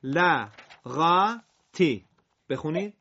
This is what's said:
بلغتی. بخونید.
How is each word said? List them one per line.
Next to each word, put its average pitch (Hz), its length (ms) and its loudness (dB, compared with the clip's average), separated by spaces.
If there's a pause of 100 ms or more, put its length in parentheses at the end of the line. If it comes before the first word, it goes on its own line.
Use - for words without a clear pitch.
بلغتی. 165 2000 -2 (440)
بخونید. 170 520 -4